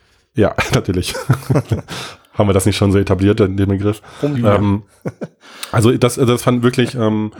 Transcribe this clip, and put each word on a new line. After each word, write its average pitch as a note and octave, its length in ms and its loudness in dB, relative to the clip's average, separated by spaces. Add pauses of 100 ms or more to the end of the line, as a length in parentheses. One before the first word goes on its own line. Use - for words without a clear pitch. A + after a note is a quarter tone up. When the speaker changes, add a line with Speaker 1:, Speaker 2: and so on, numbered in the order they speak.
(340)
Speaker 1:
Ja, G3+ 200 2 (100)
<laughs> - 100 -2
natürlich. - 460 -2
<laughs> A#4+ 40 -12 (1120)
Haben G2+ 160 0
wir - 20 2
das F#2 140 2
nicht G2+ 100 0
schon G2+ 160 2
so G2 60 4
etabliert, G2 420 2
den, F#2+ 160 0
den G2 140 0
Begriff? G2+ 320 -2 (200)
Speaker 2:
Rumjuckeln. A#2 400 0
Speaker 1:
Ähm, G2+ 200 0 (920)
also A#2 240 4
das, B2 200 0
das B2 260 0
fand B2 220 0
wirklich, B2 320 0
ähm, G#2+ 440 -2